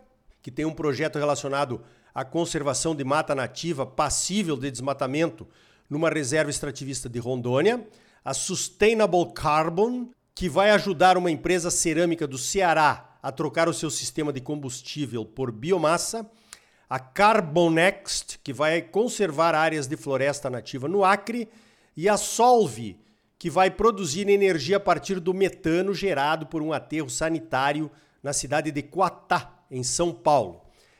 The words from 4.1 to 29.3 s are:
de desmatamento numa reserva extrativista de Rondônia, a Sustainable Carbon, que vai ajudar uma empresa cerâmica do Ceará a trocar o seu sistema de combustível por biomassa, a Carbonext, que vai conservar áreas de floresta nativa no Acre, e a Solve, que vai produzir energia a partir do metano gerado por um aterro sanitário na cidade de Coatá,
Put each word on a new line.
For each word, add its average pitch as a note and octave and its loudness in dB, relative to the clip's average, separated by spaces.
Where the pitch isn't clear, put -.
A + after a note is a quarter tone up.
de C3+ -6
desmatamento C#3 -2
numa D#3 0
reserva D3+ 0
extrativista C#3 -8
de A#2+ -8
Rondônia, C3 0
a C3 -4
Sustainable F#3 0
Carbon, E3+ 0
que F3+ -4
vai F#3+ 4
ajudar F#3 6
uma F3+ 0
empresa E3 0
cerâmica E3 0
do C3+ -8
Ceará D#3 2
a C3+ -6
trocar D#3+ 0
o D#3+ 0
seu D#3+ -6
sistema - -4
de C3 -8
combustível C3 -8
por B2+ -6
biomassa, E3+ 0
a B2+ -4
Carbonext, F3 2
que C#3 -8
vai D#3 0
conservar E3+ 0
áreas D#3 0
de D3+ -6
floresta C#3 -2
nativa B2+ -8
no G3 2
Acre, G#3 0
e E3 0
a G#3 4
Solve, F3 2
que E3+ -8
vai F#3 4
produzir G3 0
energia F#3+ 4
a G3 0
partir F#3 0
do F3+ -2
metano F#3 0
gerado D#3 -2
por D#3+ -6
um D#3 -4
aterro D3 -6
sanitário D3 -2
na C#3 -4
cidade D3 -2
de C#3+ -4
Coatá, F3 -2